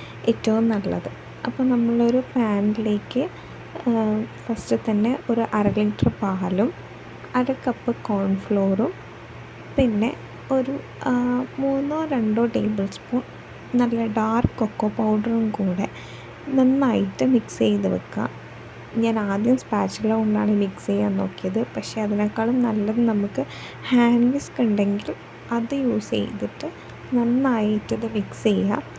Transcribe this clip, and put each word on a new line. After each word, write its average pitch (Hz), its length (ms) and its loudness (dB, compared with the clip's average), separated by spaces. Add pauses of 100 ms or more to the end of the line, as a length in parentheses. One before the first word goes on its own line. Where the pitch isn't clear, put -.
(280)
ഏറ്റവും 226 420 2
നല്ലത്. 185 400 -2 (360)
അപ്പോൾ 240 180 -2
നമ്മളൊരു 240 600 4 (120)
പാനിലേക്ക്, 214 840 0 (680)
ഏഹ്, 220 360 2 (200)
ഫസ്റ്റ് 226 320 0 (120)
തന്നെ 214 300 2 (100)
ഒരു 233 240 2
അര 208 140 2
ലിറ്റർ 208 420 2 (120)
പാലും 190 520 0 (640)
അര 254 160 2 (160)
കപ്പ് 233 340 -2
കോൺഫ്ലോറും 196 920 2 (840)
പിന്നെ 233 360 4 (380)
ഒരു, 262 280 0 (260)
ആ, 247 400 2 (140)
മൂന്നോ 285 460 0
രണ്ടോ 233 400 2
ടേബിൾ 214 400 0
സ്പൂൺ 240 360 -4 (540)
നല്ല 233 300 2
ഡാർക്ക് 220 540 0
കൊക്കോ 214 280 0
പൗഡറും 220 640 2
കൂടെ 190 400 0 (580)
നന്നായിട്ട് 262 800 4
മിക്സ് 254 340 2
ചെയ്ത് 208 280 4
വെക്കുക. - 600 -4 (500)
ഞാൻ 226 220 2
ആദ്യം 208 380 2
സ്പാച്ചുല 214 560 0
കൊണ്ടാണ് 214 380 2
മിക്സ് 202 360 0
ചെയ്യാൻ 202 300 2
നോക്കിയത്, 190 580 -2
പക്ഷേ 220 260 -6
അതിനേക്കാളും 214 640 0
നല്ലത് 220 440 2
നമുക്ക് 208 380 0 (440)
ഹാൻഡ് 240 440 6
വിസ്ക് - 280 -4
ഉണ്ടെങ്കിൽ 202 520 2 (380)
അത് 233 240 -2
യൂസ് 233 340 0
ചെയ്തിട്ട് 208 600 -4 (440)
നന്നായിട്ടിത് 226 1000 2
മിക്സ് 202 300 -4
ചെയ്യുക. 196 400 4 (160)